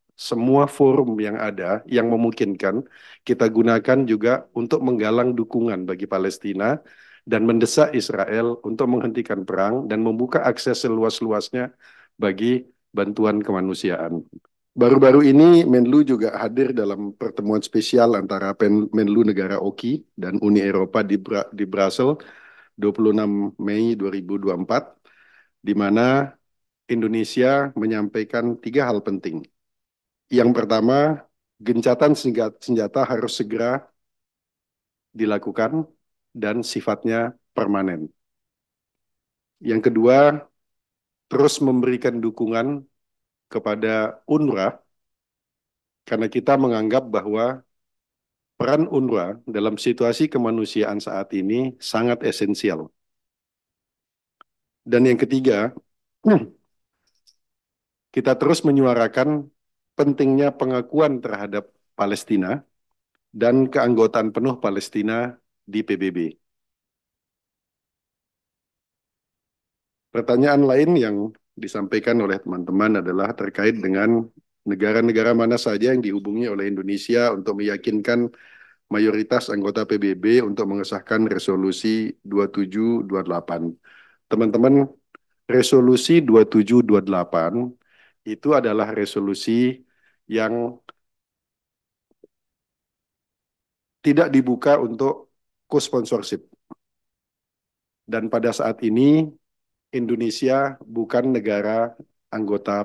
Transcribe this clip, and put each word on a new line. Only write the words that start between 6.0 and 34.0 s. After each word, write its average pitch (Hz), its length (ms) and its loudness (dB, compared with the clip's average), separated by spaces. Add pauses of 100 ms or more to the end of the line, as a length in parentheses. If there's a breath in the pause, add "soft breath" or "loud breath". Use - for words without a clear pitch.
Palestina 98 720 -4 (400 soft breath)
dan 113 240 -2
mendesak 117 480 2
Israel 110 720 -2
untuk 113 240 -2
menghentikan 113 560 -4
perang 104 400 -2
dan 107 160 -2
membuka 117 400 -2
akses 123 400 -2
seluas-luasnya 113 880 -4 (480 soft breath)
bagi 110 480 -2 (240)
bantuan 104 480 0
kemanusiaan. 92 880 -4 (480)
Baru-baru 135 560 8
ini 165 320 10
Menlu 127 400 6
juga 113 340 0
hadir 120 380 -2
dalam 101 400 -4
pertemuan 107 480 -4
spesial 117 560 2
antara 98 340 -4
Pen-, 107 380 2
Menlu 107 320 2
negara 98 400 0
oki 117 400 -6 (160)
dan 95 240 -6
Uni 104 160 4
Eropa 98 480 0
di 98 100 -2
Bra-, 101 380 -4
di 101 100 -6
Brussels, 98 540 0 (560 loud breath)
dua 104 160 0
puluh 107 240 2
enam 101 480 -2
Mei 110 320 -2
dua 98 160 -4
ribu 95 260 -8
dua 98 220 -2
puluh 92 80 -6
empat, 120 180 -2 (800 soft breath)
di 101 100 -2
mana 131 640 0 (520)
Indonesia 123 880 0
menyampaikan 110 880 -4
tiga 127 240 -2
hal 107 160 -2
penting. 90 400 -8 (880)
Yang 120 240 4
pertama, 117 680 2 (340)
gencatan 123 560 2
senja-, 117 460 -4
senjata 113 420 -2
harus 120 300 -4
segera 117 480 -4 (1300)